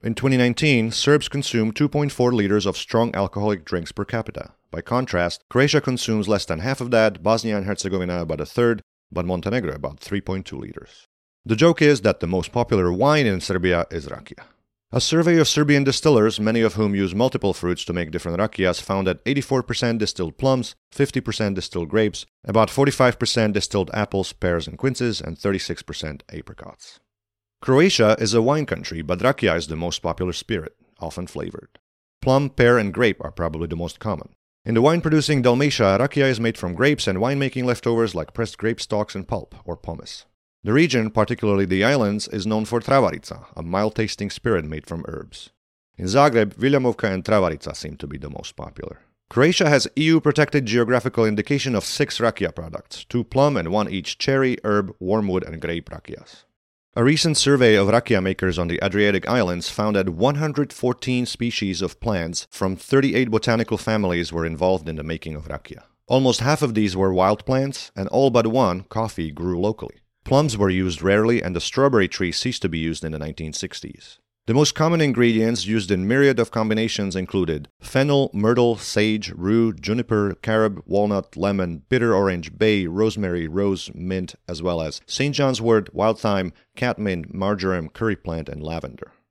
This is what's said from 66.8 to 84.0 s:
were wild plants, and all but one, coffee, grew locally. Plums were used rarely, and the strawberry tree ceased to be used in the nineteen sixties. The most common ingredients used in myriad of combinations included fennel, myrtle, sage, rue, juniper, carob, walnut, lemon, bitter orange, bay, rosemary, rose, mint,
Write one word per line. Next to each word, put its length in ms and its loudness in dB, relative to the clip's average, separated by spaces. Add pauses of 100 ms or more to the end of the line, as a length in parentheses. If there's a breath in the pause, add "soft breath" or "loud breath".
were 160 2
wild 320 2
plants, 500 -4
and 120 -4
all 240 4
but 160 4
one, 420 2
coffee, 400 -4
grew 300 -4
locally. 380 -6 (260)
Plums 340 2
were 140 4
used 320 0
rarely, 400 4
and 120 -4
the 60 -2
strawberry 460 2
tree 240 -4
ceased 320 -4
to 60 0
be 100 -4
used 260 -4
in 60 -6
the 80 -8
nineteen 340 -8
sixties. 640 -12 (300)
The 80 0
most 180 4
common 260 2
ingredients 680 2
used 240 0
in 160 0
myriad 320 4
of 100 0
combinations 680 -2
included 540 -2 (100)
fennel, 540 2
myrtle, 420 4
sage, 580 0
rue, 380 2
juniper, 720 0
carob, 460 0
walnut, 500 0
lemon, 520 -2
bitter 260 2
orange, 420 0
bay, 300 2
rosemary, 600 -2
rose, 460 -2
mint, 400 -6 (140)